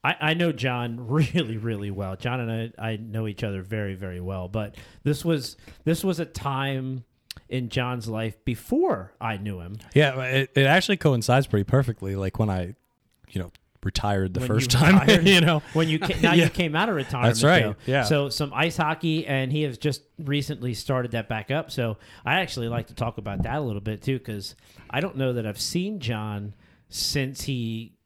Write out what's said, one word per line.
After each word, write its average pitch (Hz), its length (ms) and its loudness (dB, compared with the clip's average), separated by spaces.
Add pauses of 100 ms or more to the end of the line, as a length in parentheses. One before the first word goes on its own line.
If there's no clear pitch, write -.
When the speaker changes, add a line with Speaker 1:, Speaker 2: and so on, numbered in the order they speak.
Speaker 1:
I, 156 160 0
I 156 140 0
know 170 180 2
John 120 540 -4
<laughs> - 20 -10
really, 131 480 0
really 104 340 -4
well. 95 260 -6
John 123 240 -4
and 113 380 -4
I, 113 140 -4
I 107 40 -4
know 110 300 -6
each 104 160 -6
other 98 200 -4
very, 98 320 -6
very 92 260 -8
well. 92 280 -6
But 104 280 -6 (260)
this 147 220 -2
was, 160 320 -2 (280)
this 165 200 0
was 175 160 0
a 165 40 -2
time 131 800 -4 (440)
in 127 200 -4
John's 123 400 -4
life 110 360 -6
before 131 760 -2
I 113 180 -4
knew 98 220 -6
him. 92 180 -12 (160)
Speaker 2:
Yeah, 139 280 4
it, 131 320 0
it 135 120 6
actually 180 320 4
coincides 131 500 4
pretty 101 160 2
perfectly. 117 520 0
Like 95 220 -2
when 107 120 4
I, 92 240 -4 (560)
you 95 120 -4
know, 87 80 -10 (320)
retired 95 520 0
the 120 60 0
Speaker 1:
When 127 80 -2
Speaker 2:
first 127 240 2
Speaker 1:
you 123 60 6
Speaker 2:
time, 160 160 8
<laughs> 190 60 12
Speaker 1:
retired, 180 260 8
Speaker 2:
you 190 140 8
know. 156 220 4 (100)
Speaker 1:
when 165 160 2
you 160 100 2
ca-, 175 240 0
now 175 100 4
Speaker 2:
<laughs> - 20 6
Yeah. 170 100 8
Speaker 1:
you - 60 4
came 160 260 -2
out 202 120 2
of 208 60 -2
retirement, 123 400 2
Speaker 2:
That's 113 100 0
right, 160 200 6
Speaker 1:
though. 104 120 -4 (140)
Speaker 2:
yeah. 135 140 2
Speaker 1:
So 143 240 2
some 143 260 -4
ice 160 220 0
hockey, 156 500 0
and 135 240 -2
he 151 120 0
has 131 160 -4
just 147 240 -2 (160)
recently 143 560 -4
started 123 380 -4
that 113 160 -6
back 110 220 -6
up. 151 220 -4
So 113 240 -2 (280)
I 165 160 0
actually 123 280 -6
like 117 200 -4
to - 60 -20
talk 117 240 -4
about 101 260 -6
that 123 120 -4
a 156 40 -4
little 110 220 -4
bit 107 200 -8
too, 135 180 -2
'cause 101 340 -12 (360)
I 135 100 -2
don't 180 160 -6
know 131 160 0
that 117 140 -2
I've 104 140 -6
seen 190 400 -4
John 107 540 -6 (340)
since 135 540 -4
he 113 520 -6 (120)